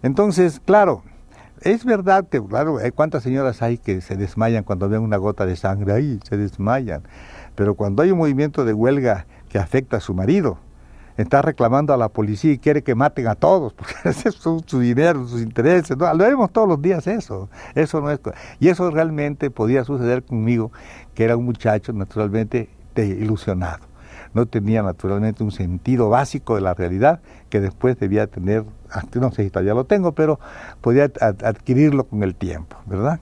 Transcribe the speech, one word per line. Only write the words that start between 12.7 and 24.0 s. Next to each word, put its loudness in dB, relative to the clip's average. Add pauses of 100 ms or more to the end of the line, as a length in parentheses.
que 0
maten 0
a 0
todos, 2
porque -16
<laughs> -20
ese -2
es -4
su, -2
su -2
dinero, 2
sus -6
intereses, 2
¿no? 0
Lo 4
vemos 2
todos 4
los 2
días 0
eso, -6 (260)
eso 0
no -2
es -2
co-, -10 (260)
y 6
eso 2
realmente -2
podía 0
suceder -2
conmigo, 0 (440)
que 0
era 2
un -2
muchacho -2
naturalmente -2 (260)
de, 0
ilusionado. -4 (500)